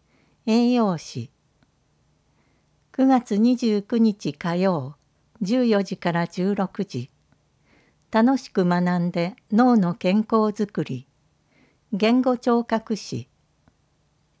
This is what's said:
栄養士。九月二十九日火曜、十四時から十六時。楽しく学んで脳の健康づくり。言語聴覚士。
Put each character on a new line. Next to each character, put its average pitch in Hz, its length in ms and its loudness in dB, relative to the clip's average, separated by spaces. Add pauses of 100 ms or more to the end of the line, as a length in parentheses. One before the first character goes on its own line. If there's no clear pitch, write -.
(460)
栄 240 260 2
養 208 260 0
士。 - 320 -12 (1600)
九 262 140 0
月 240 320 2
二 240 180 4
十 214 260 0
九 233 160 -2
日 220 340 0
火 175 240 -4
曜、 170 400 -2 (440)
十 240 240 0
四 202 200 2
時 185 120 -10
か 175 160 -4
ら 170 140 0
十 185 280 -2
六 196 300 -4
時。 127 260 -10 (1000)
楽 240 280 2
し - 100 -20
く 185 180 0
学 175 320 0
ん 175 140 -2
で 175 240 -4 (160)
脳 240 240 4
の 175 180 2
健 185 220 0
康 214 360 0
づ 208 140 -4
く 185 160 -4
り。 131 240 -10 (840)
言 220 280 2
語 254 160 0
聴 240 280 0
覚 226 320 -4
士。 - 320 -10 (1120)